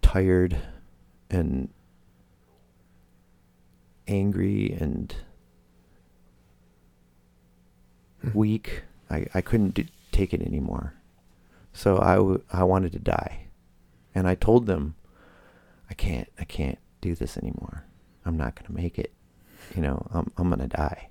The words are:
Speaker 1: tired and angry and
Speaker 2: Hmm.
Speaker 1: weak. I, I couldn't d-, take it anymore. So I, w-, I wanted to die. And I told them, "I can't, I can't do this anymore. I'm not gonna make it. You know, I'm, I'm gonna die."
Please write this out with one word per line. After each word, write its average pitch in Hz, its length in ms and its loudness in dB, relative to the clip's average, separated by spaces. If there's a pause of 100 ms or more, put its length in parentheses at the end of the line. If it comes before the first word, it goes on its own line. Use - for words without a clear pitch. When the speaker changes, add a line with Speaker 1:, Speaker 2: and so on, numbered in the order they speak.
Speaker 1:
tired 92 540 6 (720)
and 76 380 -2 (2500)
angry 101 680 0
and - 360 -4 (3000)
Speaker 2:
Hmm. - 160 -2
Speaker 1:
weak. 107 440 0 (280)
I, 76 240 -2
I 92 60 2
couldn't 101 340 2
d-, 90 140 -2 (220)
take 95 240 4
it - 80 0
anymore. - 520 -4 (760)
So 98 260 2
I, 95 180 6
w-, 95 260 2 (100)
I 92 120 2
wanted 92 280 2
to 87 60 -8
die. - 480 -4 (680)
And 92 140 0
I 90 60 2
told 117 320 4
them, 78 280 -2 (960)
"I - 40 -10
can't, 69 340 -2 (100)
I - 60 -6
can't 69 340 -4 (220)
do 87 140 -2
this - 220 -6
anymore. - 480 -8 (400)
I'm 82 120 -2
not 65 180 -4
gonna - 240 -14
make 85 200 -4
it. - 140 -6 (600)
You 87 80 -2
know, 69 300 -2
I'm, - 240 -2
I'm 87 140 0
gonna 65 180 -2
die." - 420 -4